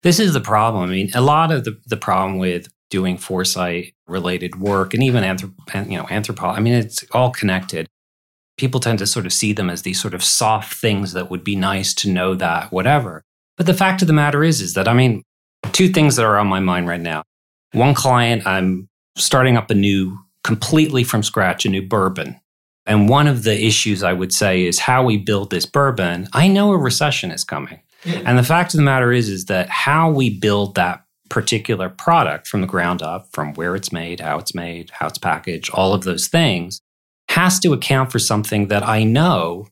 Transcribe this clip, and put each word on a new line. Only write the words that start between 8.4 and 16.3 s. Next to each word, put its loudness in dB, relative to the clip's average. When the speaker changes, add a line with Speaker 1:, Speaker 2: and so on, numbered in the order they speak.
Speaker 1:
People -2
tend 0
to -4
sort -2
of -4
see 0
them -2
as -8
these -4
sort -6
of -6
soft 0
things -2
that -4
would -8
be -4
nice -2
to -2
know 0
that, -2
whatever. 0
But 0
the 4
fact 2
of 4
the 4
matter 2
is, 2
is -6
that, 0
I 4
mean, 2
two 4
things 4
that 2
are 4